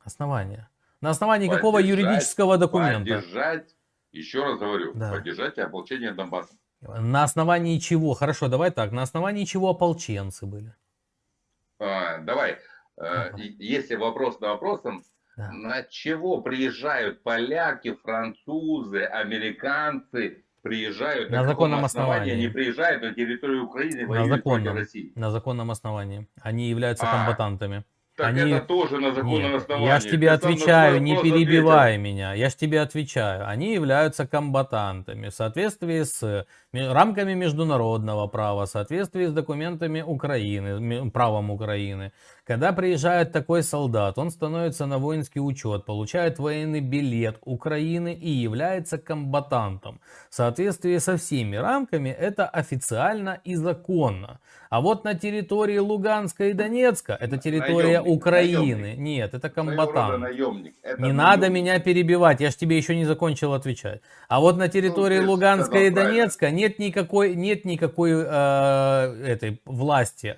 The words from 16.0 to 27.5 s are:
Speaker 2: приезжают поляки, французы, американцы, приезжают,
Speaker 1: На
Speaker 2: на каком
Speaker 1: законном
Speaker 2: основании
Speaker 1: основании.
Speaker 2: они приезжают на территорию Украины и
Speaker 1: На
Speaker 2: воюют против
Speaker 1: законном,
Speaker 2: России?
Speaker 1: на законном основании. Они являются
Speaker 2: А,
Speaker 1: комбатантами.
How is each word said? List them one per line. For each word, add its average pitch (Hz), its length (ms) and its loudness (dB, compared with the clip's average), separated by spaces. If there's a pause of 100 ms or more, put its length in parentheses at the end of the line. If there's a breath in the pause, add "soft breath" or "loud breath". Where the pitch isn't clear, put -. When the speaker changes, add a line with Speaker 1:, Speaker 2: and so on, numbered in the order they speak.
Speaker 2:
приезжают 131 800 -4
поляки, 120 800 -4
французы, 113 1000 -6 (200)
американцы, 120 1200 -6 (180)
приезжают, 113 680 -6
Speaker 1:
На 117 120 -2
Speaker 2:
на - 0 -
каком 131 60 2
Speaker 1:
законном 147 360 2
Speaker 2:
основании 127 480 -2
Speaker 1:
основании. - 0 - (140)
Speaker 2:
они - 80 -2
приезжают 131 480 -2
на 107 120 -6
территорию 123 500 -2
Украины 135 360 -6
и 117 40 -4
Speaker 1:
На 110 40 -6
Speaker 2:
воюют 113 200 0 (160)
против - 0 -
Speaker 1:
законном, 107 320 0
Speaker 2:
России? - 400 -10
Speaker 1:
на 110 140 -4
законном 117 400 -4
основании. 104 560 -8 (160)
Они 117 280 -4
являются 117 360 -2
Speaker 2:
А, 113 100 0
Speaker 1:
комбатантами. 104 680 -2 (320)